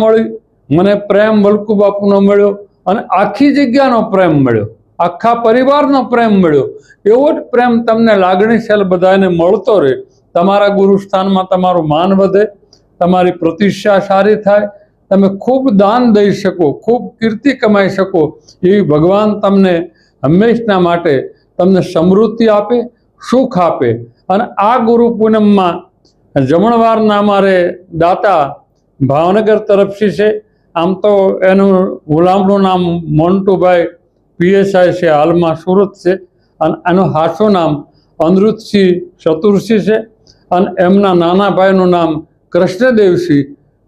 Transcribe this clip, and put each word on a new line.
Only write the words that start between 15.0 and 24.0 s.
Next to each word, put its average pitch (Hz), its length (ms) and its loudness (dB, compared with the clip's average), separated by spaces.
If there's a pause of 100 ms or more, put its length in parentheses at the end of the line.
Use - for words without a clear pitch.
તમે 196 160 2 (160)
ખૂબ 262 200 0 (180)
દાન 220 220 2 (100)
દઈ 202 180 2 (100)
શકો, 180 260 -2 (160)
ખૂબ 240 200 -2 (160)
કીર્તિ 233 320 -2 (100)
કમાઈ 202 340 0
શકો, 190 260 -2 (460)
એવી 196 240 2
ભગવાન 185 380 2 (120)
તમને 196 340 2 (480)
હંમેશના 208 640 0
માટે 170 260 0 (440)
તમને 185 260 2
સમૃદ્ધિ 202 640 0
આપે, 208 280 -2 (440)
સુખ 240 360 -2
આપે. 165 320 0 (400)